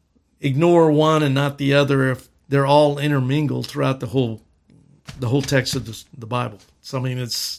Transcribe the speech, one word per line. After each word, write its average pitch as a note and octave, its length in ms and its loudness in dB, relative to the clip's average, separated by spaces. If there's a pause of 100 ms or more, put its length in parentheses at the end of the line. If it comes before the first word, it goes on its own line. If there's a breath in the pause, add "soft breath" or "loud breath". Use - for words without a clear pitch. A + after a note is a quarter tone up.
(400)
ignore D#3+ 520 4
one D#3 320 4
and C3+ 100 0
not C#3 240 -2
the C#3 160 0
other C#3 360 2
if - 180 -8 (200)
they're C#3 180 0
all C#3+ 320 4
intermingled C3+ 680 -2
throughout C3+ 320 -4
the C3 80 -10
whole, A2+ 340 -2 (800)
the B2 100 -4
whole C#3 140 2
text C3+ 320 0
of B2 100 -6
the, A2 160 -14 (160)
the A#2 100 -16
Bible? A2+ 320 -6 (220)
So, - 160 -10
I B2+ 60 -4
mean, B2+ 160 -6
it's - 400 -8